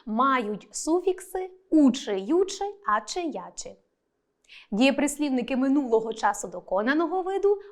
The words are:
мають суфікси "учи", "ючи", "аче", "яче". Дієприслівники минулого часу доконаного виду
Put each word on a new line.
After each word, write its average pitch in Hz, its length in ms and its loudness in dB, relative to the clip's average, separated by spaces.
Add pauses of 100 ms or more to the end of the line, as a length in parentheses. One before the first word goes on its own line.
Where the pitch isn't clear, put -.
мають 220 680 0
суфікси 370 800 -2 (180)
"учи", 254 500 4
"ючи", 359 460 0 (200)
"аче", 214 360 -2
"яче". 190 540 -10 (960)
Дієприслівники 269 840 0
минулого 247 560 0
часу 208 340 -2
доконаного 269 720 -2
виду 392 400 0 (100)